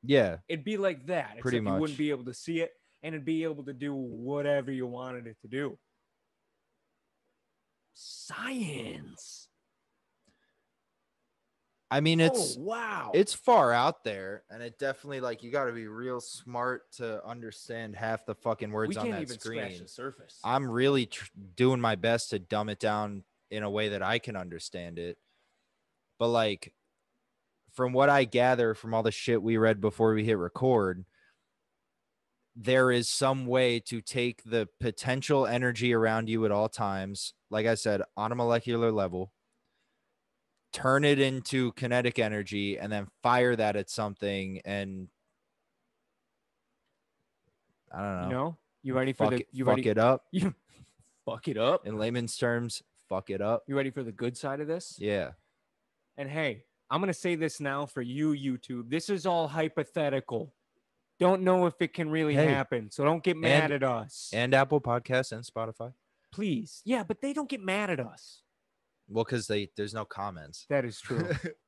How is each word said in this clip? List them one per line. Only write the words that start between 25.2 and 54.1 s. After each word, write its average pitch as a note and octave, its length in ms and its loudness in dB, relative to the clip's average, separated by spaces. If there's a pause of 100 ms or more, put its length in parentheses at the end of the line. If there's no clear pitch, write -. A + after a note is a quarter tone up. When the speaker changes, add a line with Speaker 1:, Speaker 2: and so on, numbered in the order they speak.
Speaker 1:
But, A#2 100 2
like, A2+ 460 2 (1000)
from B2+ 220 0
what C#3 160 8
I C#3+ 140 8
gather A#2+ 500 4
from A2+ 180 -8
all A2+ 100 2
the A2 80 4
shit A2+ 320 0
we A2+ 140 2
read A2 240 6
before A2 320 4
we G#2+ 120 2
hit A2 120 4
record, F#2+ 680 0 (1500)
there B2+ 360 4
is A#2+ 180 4
some C3+ 380 0
way B2 340 4
to A2+ 220 -8
take B2 400 -2
the A2 260 0 (100)
potential C3 680 0
energy A#2+ 480 0
around A2+ 340 2
you A2 160 0
at G#2+ 60 4
all G#2 180 2
times, G2 640 -6 (160)
like A2 180 -2
I A2+ 100 4
said, G#2 260 0 (120)
on A2 160 -4
a A#2+ 40 -4
molecular A#2 560 2
level, F#2+ 420 -2 (1400)
turn C3+ 320 2
it C#3+ 160 6
into C3 520 0
kinetic B2 460 0
energy, G#2 580 0
and G#2 160 -6
then G2+ 140 -4 (160)
fire B2 320 6
that G#2+ 220 2
at G2+ 120 -4
something, G2 760 -4
and G2 420 -6 (3000)
I F#2 80 -8
don't F#2+ 200 -4
know. F#2 60 -4
Speaker 2:
No? C3+ 280 -4 (260)
You C3 120 -6
ready C3 180 2
for A#2 140 0
Speaker 1:
Fuck G#2+ 80 4
Speaker 2:
the, A#2+ 60 0
Speaker 1:
it, - 120 -10
Speaker 2:
you C3 120 -4
Speaker 1:
fuck G#2+ 120 4
Speaker 2:
ready? B2 120 2
Speaker 1:
it G#2+ 100 2
up. B2 300 6
Speaker 2:
<laughs> - 40 -18
You F#3 220 0 (720)
fuck A2 220 -6
it C#3 120 -2
up. C3 280 2
Speaker 1:
In G#2+ 100 -6
layman's A#2 400 -2
terms, A#2+ 460 -2 (260)
fuck F#2+ 220 -4
it G2 100 -4
up. G#2+ 280 0
Speaker 2:
You C#3 80 -2
ready C3+ 140 0
for C3+ 120 -8
the A2+ 100 -8